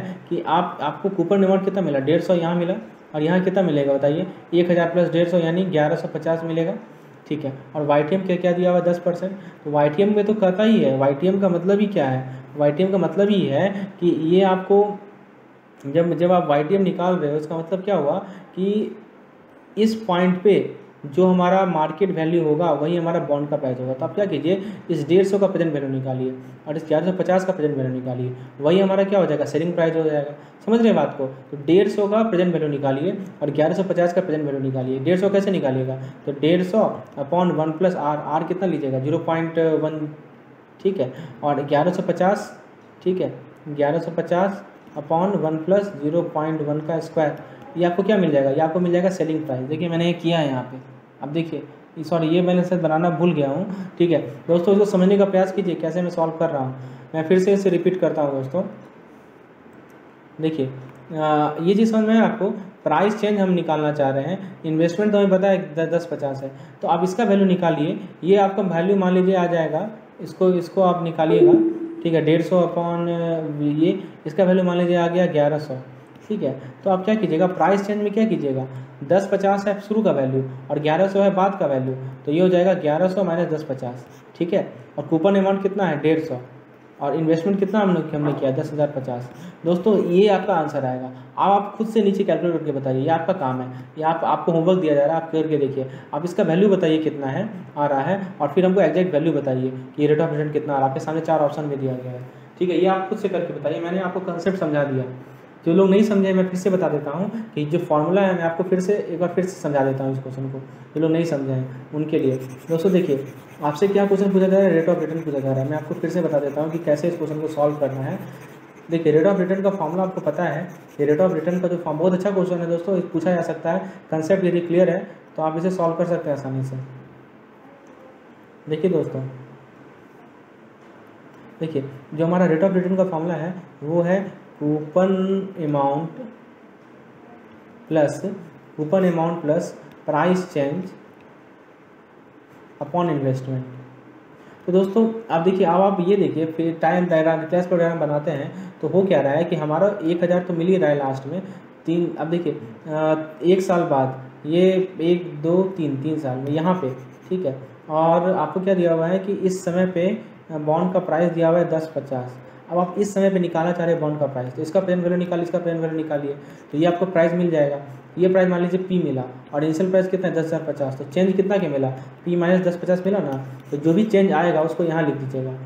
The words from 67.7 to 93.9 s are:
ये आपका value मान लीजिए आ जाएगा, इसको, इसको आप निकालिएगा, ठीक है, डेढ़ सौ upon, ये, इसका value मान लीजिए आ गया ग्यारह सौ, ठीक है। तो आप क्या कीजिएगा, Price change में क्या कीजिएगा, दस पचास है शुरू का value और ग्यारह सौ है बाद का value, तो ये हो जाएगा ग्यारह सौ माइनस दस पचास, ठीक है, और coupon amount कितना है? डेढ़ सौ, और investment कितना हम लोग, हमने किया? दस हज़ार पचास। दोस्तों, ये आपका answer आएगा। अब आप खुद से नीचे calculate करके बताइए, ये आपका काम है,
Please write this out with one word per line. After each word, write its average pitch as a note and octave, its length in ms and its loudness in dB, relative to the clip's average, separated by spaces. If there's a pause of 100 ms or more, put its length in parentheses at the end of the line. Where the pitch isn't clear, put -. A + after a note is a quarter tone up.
ये G3 160 4
आपका G3 300 2
value F3 280 2
मान F3+ 160 2
लीजिए F#3 220 4
आ F3 120 2
जाएगा, E3 420 -2 (320)
इसको, F#3 300 0
इसको F3 320 0
आप F3+ 200 2
निकालिएगा, D#3+ 500 4 (500)
ठीक E3 100 0
है, D3+ 100 4
डेढ़ D#3 200 4
सौ F3+ 200 2
upon, E3+ 440 -2 (720)
ये, F#3+ 200 2 (280)
इसका F#3 160 2
value F#3 200 4
मान F3 140 0
लीजिए F3 200 2
आ E3+ 120 2
गया F3+ 180 2
ग्यारह D3 320 2
सौ, C3 180 -8 (500)
ठीक G#2+ 160 -4
है। C3+ 160 -2 (240)
तो G3 60 0
आप F#3 160 2
क्या G#3+ 100 2
कीजिएगा, F3 340 2
Price G3 380 2
change G#3 140 -4
में G#3 120 -2
क्या A3+ 120 2
कीजिएगा, C#3 400 -2 (400)
दस F#3 260 4
पचास G3 360 2
है G3 140 -2
शुरू G#3+ 220 -2
का F3 100 4
value C3+ 300 0 (280)
और D3 80 -2
ग्यारह D#3+ 280 2
सौ G3 120 0
है G3 160 4
बाद F#3+ 240 2
का E3+ 80 0
value, C3 260 -2 (320)
तो D3 60 -2
ये E3 100 2
हो F#3 80 6
जाएगा F3+ 260 4
ग्यारह D#3 340 0
सौ G3 140 -2
माइनस E3+ 260 0
दस D#3 160 -4
पचास, B2+ 400 -8 (300)
ठीक F3 180 -4
है, F3+ 140 0 (300)
और C#3 80 -6
coupon G3 300 2
amount F#3+ 280 2
कितना G3 220 -2
है? D3+ 160 -2
डेढ़ D#3 200 2
सौ, B2+ 180 -6 (600)
और D3+ 160 -2
investment D#3+ 440 0
कितना G#3+ 200 0
हम G3 140 2
लोग, D#3 220 -2
हमने D3 180 0
किया? C3 200 -2
दस D3+ 200 -4
हज़ार D3 160 0
पचास। B2+ 400 -8 (360)
दोस्तों, F3+ 400 2
ये F#3 240 6
आपका F#3+ 260 2
answer D3 300 -2
आएगा। B2+ 200 -4
अब D#3 460 -2
आप G3+ 260 2
खुद A3 100 -4
से A3+ 160 0
नीचे G3 200 2
calculate E3+ 300 0
करके D3+ 180 -4
बताइए, C3 280 -2
ये D3 100 0
आपका E3 260 0
काम C3 260 -4
है, C3 60 -8 (300)